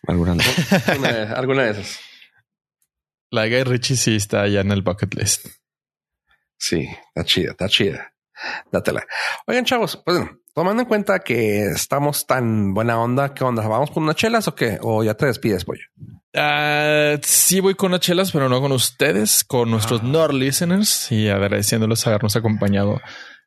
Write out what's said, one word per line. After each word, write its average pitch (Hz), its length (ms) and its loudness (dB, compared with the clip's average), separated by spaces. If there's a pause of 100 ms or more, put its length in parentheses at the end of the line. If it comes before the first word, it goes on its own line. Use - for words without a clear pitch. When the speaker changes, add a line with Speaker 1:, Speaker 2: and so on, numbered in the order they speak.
Speaker 1:
Alguna 87 300 2
no. - 60 0 (240)
Speaker 2:
<laughs> 185 200 2
Alguna 139 260 0
de, 113 100 -2 (120)
alguna 131 300 0
de 110 80 2
esas. 101 260 -10 (1300)
Speaker 3:
La 113 100 0
de 110 80 0
Guy 127 140 2
Ritchie 127 320 0
sí 113 180 2
está 104 280 0
allá 101 180 2
en 95 100 0
el 98 120 0
bucket 92 320 -2
list. - 320 -2 (1120)
Speaker 2:
Sí, 78 300 -2 (240)
está - 120 -4
chida, - 260 0
está - 180 -6
chida. - 440 -2 (580)
Dátela. - 340 -2 (440)
Oigan, 240 160 0
chavos, 233 400 -2
pues, 175 120 2
bueno, 95 220 -4 (160)
tomando 196 300 0
en 247 40 -8
cuenta 208 300 2
que 107 480 0
estamos 143 580 -2
tan 110 480 0
buena 113 280 0
onda, 135 340 0
¿qué 135 80 -6
onda? 113 240 0
¿Vamos 117 240 0
por 165 100 -4
unas 156 140 0
chelas 220 320 0
o 165 80 -4
qué? 98 280 -2
¿O 113 200 0
ya 107 120 0
te 151 120 -2
despides, 110 380 0
pollo? - 180 -10 (520)
Speaker 3:
Ah, 147 880 2
sí - 360 2
voy 190 160 2
con 190 160 0
unas 180 100 0
chelas, 175 300 0
pero 139 180 2
no 127 120 2
con 139 100 0
ustedes, 147 720 2
con 120 300 0
nuestros 110 300 0
Speaker 2:
Ah. 120 40 -2
Speaker 3:
Nord 147 280 2
listeners 170 760 0
y 107 180 2
agradeciéndoles 104 760 2
habernos 107 300 2
acompañado 104 640 0 (460)